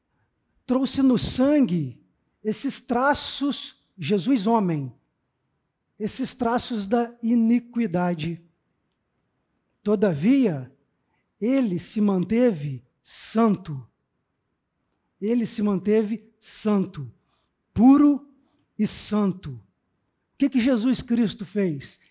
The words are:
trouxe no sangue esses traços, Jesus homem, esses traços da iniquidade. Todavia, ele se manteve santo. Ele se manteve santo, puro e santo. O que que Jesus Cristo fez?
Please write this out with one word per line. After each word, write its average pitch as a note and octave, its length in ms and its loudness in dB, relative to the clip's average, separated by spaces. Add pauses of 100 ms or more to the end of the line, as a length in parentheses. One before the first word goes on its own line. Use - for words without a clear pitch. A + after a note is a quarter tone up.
(640)
trouxe C4 380 0
no B3+ 160 4
sangue F3+ 840 0 (440)
esses G#3+ 360 -6
traços, - 1040 -2 (140)
Jesus F#3+ 480 0
homem, F3 480 0 (1040)
esses A3 360 -6
traços A#3 520 -2
da A#3+ 360 -2
iniquidade. A3 1200 0 (1400)
Todavia, G3 880 2 (680)
ele A3+ 380 0
se - 220 -8
manteve F#3 840 0 (180)
santo. F3+ 840 -2 (1300)
Ele A3+ 260 0
se - 160 -6
manteve G#3 760 0
santo, F#3 720 -4 (600)
puro C#4 560 6 (500)
e G#3+ 80 0
santo. F#3+ 680 -2
O - 840 -20
que C#4 120 2
que B3+ 100 0
Jesus A#3+ 400 0
Cristo A3 460 -2
fez? F3 520 -4 (120)